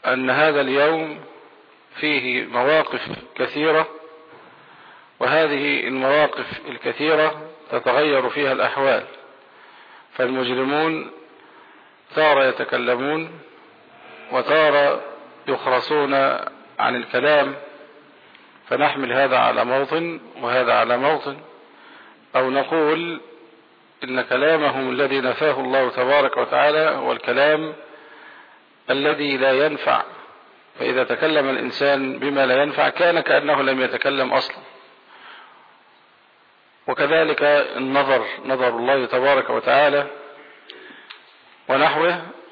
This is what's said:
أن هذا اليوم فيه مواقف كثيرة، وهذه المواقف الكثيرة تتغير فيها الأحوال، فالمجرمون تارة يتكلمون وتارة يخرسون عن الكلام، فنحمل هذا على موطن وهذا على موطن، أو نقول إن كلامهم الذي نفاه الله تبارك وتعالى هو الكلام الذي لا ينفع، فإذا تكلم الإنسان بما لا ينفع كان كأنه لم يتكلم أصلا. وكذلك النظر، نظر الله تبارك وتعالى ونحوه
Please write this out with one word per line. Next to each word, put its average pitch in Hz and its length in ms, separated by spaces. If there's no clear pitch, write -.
أن 131 240
هذا 147 300
اليوم 151 640
فيه 127 500
مواقف 131 640
كثيرة، 151 540
وهذه 143 680
المواقف 131 840
الكثيرة 151 800
تتغير 131 580
فيها 135 240
الأحوال، 131 520
فالمجرمون 131 960
تارة 147 300
يتكلمون 131 960
وتارة 143 680
يخرسون 135 640
عن 120 180
الكلام، 135 580
فنحمل 139 440
هذا 127 260
على 117 260
موطن 156 560
وهذا 120 320
على 117 240
موطن، 139 400
أو 131 140
نقول 156 680
إن 127 180
كلامهم 135 680
الذي 135 300
نفاه 127 400
الله 131 300
تبارك 131 460
وتعالى 135 420
هو 139 340
الكلام 151 640
الذي 143 460
لا 135 300
ينفع، 135 360
فإذا 123 260
تكلم 147 440
الإنسان 131 680
بما 139 280
لا 127 160
ينفع 147 260
كان 170 320
كأنه 139 420
لم 131 180
يتكلم 131 520
أصلا. 131 240
وكذلك 151 560
النظر، 131 500
نظر 131 240
الله 123 380
تبارك 131 440
وتعالى 143 560
ونحوه 156 540